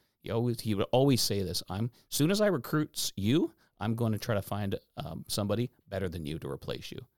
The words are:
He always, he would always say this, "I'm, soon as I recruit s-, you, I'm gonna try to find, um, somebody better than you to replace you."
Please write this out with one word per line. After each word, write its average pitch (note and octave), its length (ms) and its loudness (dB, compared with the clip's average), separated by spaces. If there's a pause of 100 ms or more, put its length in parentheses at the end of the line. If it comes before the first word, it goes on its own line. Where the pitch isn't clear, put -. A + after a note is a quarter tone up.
(200)
He - 120 -10
always, A#2 300 0
he A2 140 0
would F#2+ 160 0
always C3 300 6
say G2+ 200 0
this, F2 280 -2
"I'm, A2 220 -2 (180)
soon D3+ 220 2
as G3+ 100 2
I G#3 60 6
recruit D#3 480 0
s-, - 200 -4
you, B2+ 380 2 (260)
I'm A2 160 -2
gonna A2+ 240 0
try A2 160 0
to G2 60 0
find, G2+ 380 -4 (180)
um, - 300 -8
somebody G#2 420 0 (180)
better F#2+ 200 -4
than E2+ 180 -6
you D2+ 140 -6
to - 100 -8
replace C2 420 -8
you." - 140 -12 (120)